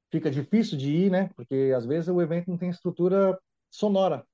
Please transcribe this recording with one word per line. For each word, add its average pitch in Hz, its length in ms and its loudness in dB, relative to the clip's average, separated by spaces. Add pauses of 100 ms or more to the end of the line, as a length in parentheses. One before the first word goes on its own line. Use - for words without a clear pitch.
(120)
Fica 160 200 -2
difícil 151 460 0
de 139 140 -4
ir, 180 200 2
né? 180 240 0
Porque 135 400 0
às 120 100 -2
vezes 160 240 -2
o 180 120 2
evento 170 280 -2
não 175 80 -4
tem 180 120 -4
estrutura 185 680 0 (300)
sonora, 190 640 0